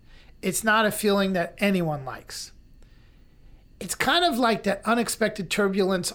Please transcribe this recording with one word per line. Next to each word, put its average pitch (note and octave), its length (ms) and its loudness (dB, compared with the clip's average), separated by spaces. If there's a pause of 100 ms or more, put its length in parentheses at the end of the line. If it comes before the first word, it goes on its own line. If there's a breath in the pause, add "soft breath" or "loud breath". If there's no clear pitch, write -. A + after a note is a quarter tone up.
(400 soft breath)
it's F#3+ 240 -4
not A3 220 4
a G3+ 40 2
feeling G3+ 420 2
that F3 260 -2
anyone E3+ 460 0
likes. - 480 -12 (1300 soft breath)
It's F#3+ 160 -8
kind E4+ 300 2
of C#4+ 140 0
like A#3 240 2
that F#3+ 220 -2
unexpected G#3+ 640 -2
turbulence F#3+ 640 0